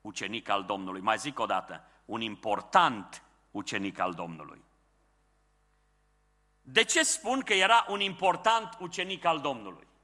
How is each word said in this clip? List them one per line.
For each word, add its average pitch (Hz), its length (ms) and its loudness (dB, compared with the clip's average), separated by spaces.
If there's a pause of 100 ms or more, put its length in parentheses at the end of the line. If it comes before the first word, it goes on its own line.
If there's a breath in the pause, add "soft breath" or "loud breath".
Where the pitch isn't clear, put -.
ucenic 107 480 -8
al 98 160 0
Domnului. 95 360 -6
Mai 110 180 2
zic 139 200 -8
o 113 80 0
dată, 92 380 -4 (200 soft breath)
un 110 160 -8
important 110 1000 0 (280)
ucenic 98 480 -6
al 90 160 0
Domnului. 80 500 -12 (2000)
De 175 240 2
ce 320 180 4
spun 262 380 0
că 220 140 0
era 202 340 6
un 202 120 -2
important 196 800 0
ucenic 180 460 -6
al 165 160 4
Domnului? 107 480 -8 (160)